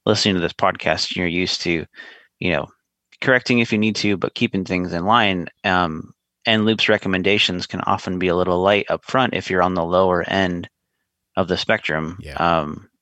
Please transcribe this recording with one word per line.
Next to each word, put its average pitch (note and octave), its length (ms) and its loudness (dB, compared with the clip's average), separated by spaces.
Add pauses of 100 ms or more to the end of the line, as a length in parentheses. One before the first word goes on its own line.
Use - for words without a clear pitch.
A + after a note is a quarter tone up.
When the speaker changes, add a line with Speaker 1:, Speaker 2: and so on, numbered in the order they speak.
Speaker 1:
listening G#2 300 2
to F2+ 60 0
this E2 120 -2
podcast - 580 -2
and - 60 -8
you're F2+ 100 0
used F2 340 -2
to, E2 240 -2 (540)
you F2+ 120 -2
know, D2 160 -2 (540)
correcting B2+ 380 2
if A2+ 120 0
you A2 60 2
need G#2+ 180 0
to, G#2 220 0
but - 180 -2
keeping G2 300 -2
things F2+ 280 -4
in E2+ 120 -4
line. G2+ 420 2 (160)
Um, F2+ 500 -2 (320)
and A2 200 2
Loop's A2 240 2
recommendations F#2+ 760 0
can - 140 -8
often F#2+ 360 -2
be F2+ 100 0
a F2 80 2
little F2+ 260 2
light G2+ 280 2
up E2 160 -4
front C3 300 2
if F#2 140 -6
you're F#2 140 2
on F#2 120 0
the E2+ 100 0
lower F2+ 420 2
end F2+ 400 0 (680)
of F#2+ 120 0
the F2 100 0
spectrum. D#2+ 640 -2
Speaker 2:
Yeah. D2+ 160 -14
Speaker 1:
Um, E2 540 -2 (120)